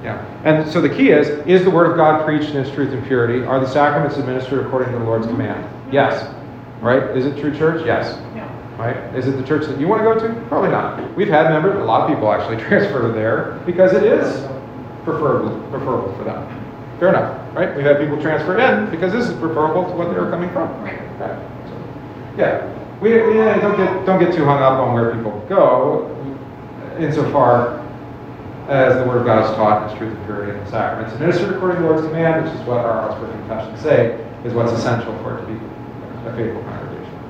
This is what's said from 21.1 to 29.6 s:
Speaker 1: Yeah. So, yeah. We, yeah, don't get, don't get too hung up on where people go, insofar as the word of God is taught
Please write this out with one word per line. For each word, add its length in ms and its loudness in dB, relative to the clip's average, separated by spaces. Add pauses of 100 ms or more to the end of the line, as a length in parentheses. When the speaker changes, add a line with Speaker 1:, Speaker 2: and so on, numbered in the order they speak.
Speaker 1:
Yeah. 200 -6 (280)
So, 60 -12 (640)
yeah. 640 -2
We, 140 6 (200)
yeah, 240 4
don't 160 2
get, 300 0
don't 140 4
get 160 6
too 100 2
hung 160 4
up 120 6
on 200 2
where 220 2
people 340 -6
go, 680 4 (840)
insofar 800 4 (880)
as 300 4
the 120 0
word 80 0
of 80 0
God 240 4
is 60 -2
taught 260 4